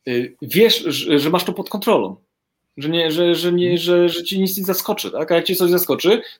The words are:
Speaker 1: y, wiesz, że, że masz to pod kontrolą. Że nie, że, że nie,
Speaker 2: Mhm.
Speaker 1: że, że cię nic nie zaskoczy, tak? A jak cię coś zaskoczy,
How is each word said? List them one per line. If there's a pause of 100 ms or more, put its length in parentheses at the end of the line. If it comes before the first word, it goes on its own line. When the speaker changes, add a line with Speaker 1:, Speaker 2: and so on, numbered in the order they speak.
Speaker 1:
y,
wiesz,
że,
że
masz
to
pod
kontrolą. (600)
Że
nie,
że,
że
nie,
Speaker 2:
Mhm.
Speaker 1:
że,
że
cię
nic
nie
zaskoczy,
tak?
A
jak
cię
coś
zaskoczy, (180)